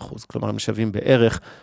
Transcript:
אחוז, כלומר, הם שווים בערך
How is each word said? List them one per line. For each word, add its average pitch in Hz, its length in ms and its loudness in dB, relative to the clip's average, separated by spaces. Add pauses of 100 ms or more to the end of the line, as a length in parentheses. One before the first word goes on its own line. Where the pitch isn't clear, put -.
אחוז, - 240 -14
כלומר, 107 240 -6
הם 107 100 -4
שווים 107 320 -2
בערך 117 480 4 (240)